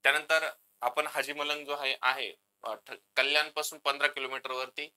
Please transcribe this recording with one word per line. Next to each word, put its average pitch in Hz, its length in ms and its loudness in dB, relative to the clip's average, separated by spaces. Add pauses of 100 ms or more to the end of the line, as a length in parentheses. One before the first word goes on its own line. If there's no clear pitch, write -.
त्यानंतर 156 460 4 (320)
आपण 135 260 0
हाजी 147 260 -4
मलंग 147 320 -4
जो 143 80 -6
आहे, 139 300 -2
आहे, 127 300 0 (300)
अ, 113 120 -4
ठ-, - 180 -14 (240)
कल्याणपासून 151 640 0
पंधरा 143 280 2
किलोमीटर 131 440 -4
वरती 131 460 -6